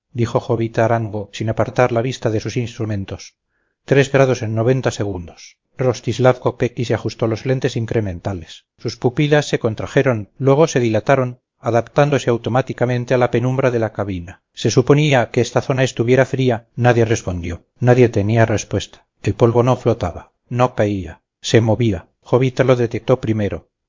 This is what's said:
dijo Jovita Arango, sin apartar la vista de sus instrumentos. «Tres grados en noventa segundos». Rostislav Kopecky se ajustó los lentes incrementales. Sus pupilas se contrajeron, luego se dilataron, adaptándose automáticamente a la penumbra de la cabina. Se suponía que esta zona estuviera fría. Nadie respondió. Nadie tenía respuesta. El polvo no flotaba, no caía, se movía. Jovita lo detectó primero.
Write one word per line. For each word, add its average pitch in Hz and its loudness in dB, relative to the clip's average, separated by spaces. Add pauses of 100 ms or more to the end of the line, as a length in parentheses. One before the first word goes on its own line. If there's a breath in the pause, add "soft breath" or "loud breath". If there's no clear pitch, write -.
(120)
dijo 120 -2
Jovita 113 -2
Arango, 107 -2
sin 110 -6
apartar 120 0
la 113 0
vista 123 -4
de 107 -2
sus 113 -8
instrumentos. 107 -8 (480)
«Tres 135 2
grados 127 2
en 110 -6
noventa 120 0
segundos». 90 -10 (220)
Rostislav 123 0
Kopecky 120 -4
se 117 -2
ajustó 110 -4
los 110 -4
lentes 131 -2
incrementales. 101 -6 (100)
Sus - -8
pupilas 147 0
se - -2
contrajeron, 113 -2
luego 139 4
se 143 -2
dilataron, 123 0 (180)
adaptándose 123 0
automáticamente 123 -2
a 127 2
la 123 2
penumbra 127 0
de 120 -2
la 110 -2
cabina. 95 -8 (100)
Se - -2
suponía 139 2
que - 0
esta 117 0
zona 131 -2
estuviera 127 2
fría. 123 -2
Nadie 120 2
respondió. 90 -4 (120)
Nadie 123 6
tenía 110 2
respuesta. - -6 (160)
El 101 -2
polvo 117 4
no 123 2
flotaba, 98 -4 (160)
no 123 0
caía, 101 -4 (180)
se - 2
movía. 110 0 (140)
Jovita 127 0
lo 127 4
detectó 120 -2
primero. 104 -4 (180)